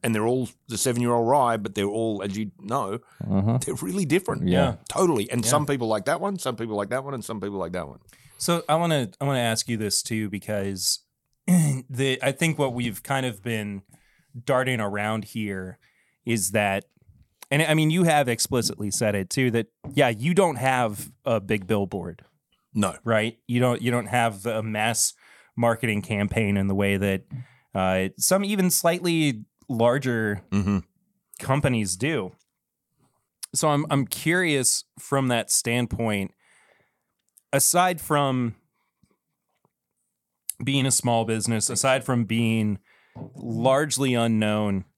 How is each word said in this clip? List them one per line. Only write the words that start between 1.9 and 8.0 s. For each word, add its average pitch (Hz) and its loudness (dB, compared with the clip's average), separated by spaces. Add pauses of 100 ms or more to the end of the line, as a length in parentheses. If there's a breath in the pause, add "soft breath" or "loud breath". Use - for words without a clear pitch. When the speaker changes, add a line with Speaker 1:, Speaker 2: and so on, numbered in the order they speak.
Speaker 1:
as 101 -6
you 107 -6
know, 110 -4 (280 soft breath)
Speaker 2:
Uh-huh. 101 2
Speaker 1:
they're - -4
really 180 -2
different. 180 0
Speaker 2:
Yeah. 180 4
Speaker 3:
Yeah. - -6 (140)
Speaker 1:
Totally. 147 0
And 123 -2
Speaker 3:
Yeah. 117 0
Speaker 1:
some 147 2
people 135 -2
like 107 0
that 156 0
one, 196 -4
some 131 -4
people 113 -6
like 101 -2
that 131 -2
one, 139 -10
and 113 -8
some 107 -8
people 101 -6
like 87 -4
that 87 -6
one. 64 -16 (380 loud breath)